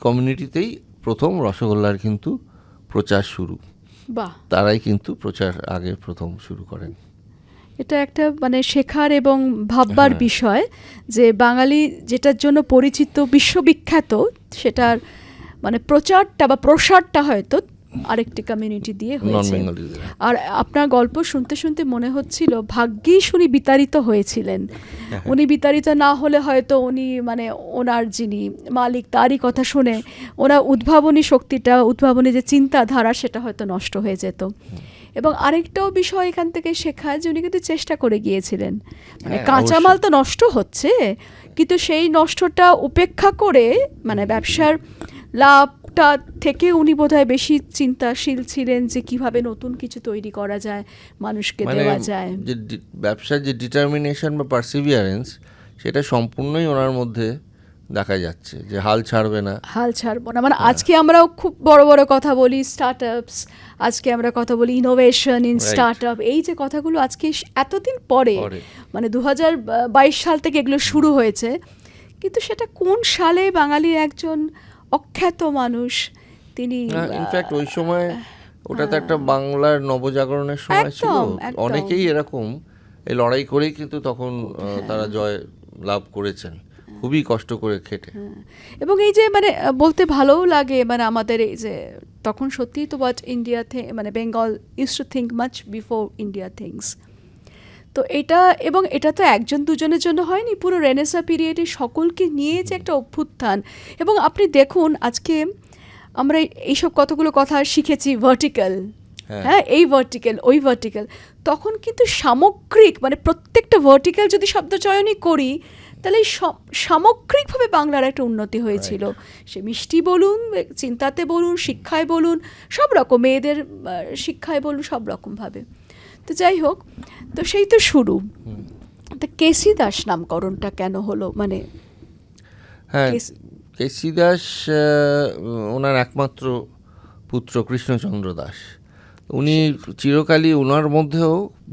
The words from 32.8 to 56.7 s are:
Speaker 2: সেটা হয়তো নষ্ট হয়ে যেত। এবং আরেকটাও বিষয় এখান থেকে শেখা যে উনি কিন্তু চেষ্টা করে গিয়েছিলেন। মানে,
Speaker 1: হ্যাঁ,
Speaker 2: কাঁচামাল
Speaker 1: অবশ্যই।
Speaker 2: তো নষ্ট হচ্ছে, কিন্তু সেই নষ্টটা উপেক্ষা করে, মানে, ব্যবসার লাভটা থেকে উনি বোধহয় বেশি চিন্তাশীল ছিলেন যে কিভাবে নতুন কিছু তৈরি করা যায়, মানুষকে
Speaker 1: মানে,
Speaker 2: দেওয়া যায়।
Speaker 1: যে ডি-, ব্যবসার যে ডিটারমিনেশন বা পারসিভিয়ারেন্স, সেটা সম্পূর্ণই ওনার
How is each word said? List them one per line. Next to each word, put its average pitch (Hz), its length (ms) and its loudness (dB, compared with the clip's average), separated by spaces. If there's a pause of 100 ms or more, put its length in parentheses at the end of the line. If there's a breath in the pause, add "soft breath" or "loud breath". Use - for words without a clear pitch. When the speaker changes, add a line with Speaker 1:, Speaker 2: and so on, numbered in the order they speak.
Speaker 2:
সেটা 233 260 -6
হয়তো 233 240 -8
নষ্ট 196 320 -6
হয়ে 196 200 -2
যেত। 185 320 -6 (640 loud breath)
এবং 294 200 0
আরেকটাও 339 560 0
বিষয় 370 380 0
এখান 339 220 -2
থেকে 339 240 -4
শেখা 294 440 -6
যে 330 120 -4
উনি 320 100 -2
কিন্তু 349 180 -4
চেষ্টা 320 380 -4
করে 214 240 0
গিয়েছিলেন। 196 540 -4
মানে, - 600 -12
Speaker 1:
হ্যাঁ, - 120 -6
Speaker 2:
কাঁচামাল 320 460 6
Speaker 1:
অবশ্যই। 381 180 2
Speaker 2:
তো 294 80 6
নষ্ট - 340 2
হচ্ছে, 262 640 0 (400 loud breath)
কিন্তু 349 220 2
সেই 330 300 0
নষ্টটা 330 640 4
উপেক্ষা 359 580 2
করে, 403 560 4 (180)
মানে, 208 220 -2
ব্যবসার 302 500 0 (580 loud breath)
লাভটা 277 840 4 (220)
থেকে 330 320 2
উনি 311 220 4
বোধহয় 294 300 4
বেশি 262 340 0
চিন্তাশীল 254 840 -4
ছিলেন 247 420 -2
যে 240 140 -6
কিভাবে 247 420 -4
নতুন 240 320 -10
কিছু 247 260 -14
তৈরি 214 300 -8
করা 202 280 -8
যায়, 202 260 -8 (360 soft breath)
মানুষকে 214 440 -6
Speaker 1:
মানে, - 180 -2
Speaker 2:
দেওয়া - 160 0
যায়। 92 380 -6
Speaker 1:
যে 113 180 -8
ডি-, 110 240 -12 (160)
ব্যবসার 104 480 -4
যে 135 100 -4
ডিটারমিনেশন 143 840 -4
বা 143 60 -4
পারসিভিয়ারেন্স, 127 920 -2 (440 soft breath)
সেটা 139 200 -2
সম্পূর্ণই 143 640 -4
ওনার 135 240 0